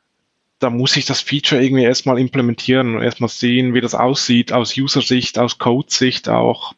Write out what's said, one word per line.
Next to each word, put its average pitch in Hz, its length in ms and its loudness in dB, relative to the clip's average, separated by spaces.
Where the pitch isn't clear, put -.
da 127 120 0
muss 123 280 0
ich 135 80 -4
das - 160 -2
Feature 143 420 0
irgendwie 131 220 4
erstmal 127 340 2
implementieren 123 760 0
und 113 40 -4
erstmal 120 280 -2
sehen, 123 440 0
wie 123 60 0
das 117 160 -2
aussieht, 120 560 0
aus 120 260 0
User-Sicht, 131 640 0
aus 120 200 -2
Code-Sicht 127 680 -2
auch, 117 500 0